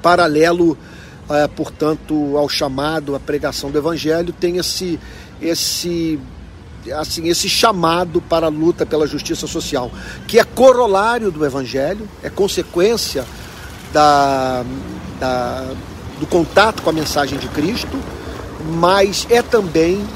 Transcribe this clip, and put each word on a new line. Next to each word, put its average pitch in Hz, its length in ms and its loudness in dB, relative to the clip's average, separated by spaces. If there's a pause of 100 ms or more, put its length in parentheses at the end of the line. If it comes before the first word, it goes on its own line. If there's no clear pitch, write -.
paralelo, 170 720 4 (520)
é, 147 180 2
portanto, 151 920 -2
ao 143 100 2
chamado 143 680 -2
à 131 60 -4
pregação 143 500 -4
do 151 60 -2
Evangelho, 160 560 0
tem 175 240 -2
esse, 175 420 -4 (440)
esse, 165 760 -2 (800)
assim, 160 320 -4
esse 170 220 0
chamado 175 720 2
para 165 240 0
a 156 40 2
luta 160 360 0
pela 156 200 2
justiça 147 400 -6
social, 127 440 -4 (360)
que 226 120 4
é 208 60 6
corolário 233 840 4
do 151 140 -2
Evangelho, 139 640 -2 (140)
é - 80 -8
consequência 185 960 0 (680)
da, 139 680 4 (560)
da, 127 540 -4 (480)
do 151 60 -4
contato 190 560 2
com 170 80 2
a - 20 0
mensagem 143 460 -2
de 123 100 -8
Cristo, 202 500 -2 (800)
mas 196 520 4
é 240 100 6
também 190 640 2 (100)